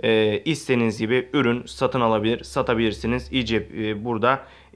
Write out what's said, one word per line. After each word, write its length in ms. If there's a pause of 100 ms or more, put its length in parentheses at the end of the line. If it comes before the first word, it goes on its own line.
E, 420
istediğiniz 540
gibi 340
ürün 340
satın 340
alabilir, 440
satabilirsiniz. 880
EasyCep, 420
e, 300
burada 420 (300)